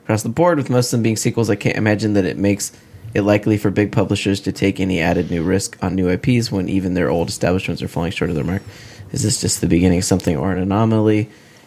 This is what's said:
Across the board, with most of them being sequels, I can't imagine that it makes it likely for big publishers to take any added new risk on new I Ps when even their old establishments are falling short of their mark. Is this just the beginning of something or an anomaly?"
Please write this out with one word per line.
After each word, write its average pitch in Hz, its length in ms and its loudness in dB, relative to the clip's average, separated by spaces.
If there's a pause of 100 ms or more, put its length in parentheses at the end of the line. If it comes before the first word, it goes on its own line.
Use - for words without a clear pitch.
Across 110 180 0
the 135 80 -6
board, 165 280 4
with 127 120 -2
most 123 160 2
of - 120 -6
them 113 40 2
being 110 140 2
sequels, 113 340 0
I 104 60 0
can't 104 200 -2
imagine 104 380 2
that 98 100 4
it - 140 -4
makes 101 340 0 (420)
it 104 80 0
likely 104 360 2
for 104 120 0
big 101 220 0
publishers 98 480 0
to 101 120 -4
take 98 280 -2
any 92 200 0
added 85 300 0
new 85 120 -2
risk 92 400 -2
on 90 120 -2
new 90 160 0
I 90 60 0
Ps 117 360 0
when 95 160 -2
even 92 260 0
their 87 160 0
old 85 180 0
establishments 90 540 -2
are - 60 -4
falling 85 240 -4
short - 180 -2
of 87 60 -2
their 69 80 -2
mark. 90 180 -2 (500)
Is - 100 -4
this 110 180 0
just - 220 -4
the 80 40 2
beginning 87 320 4
of 90 60 -2
something 90 320 0
or 80 160 -2
an 90 60 -4
anomaly?" 107 720 2 (360)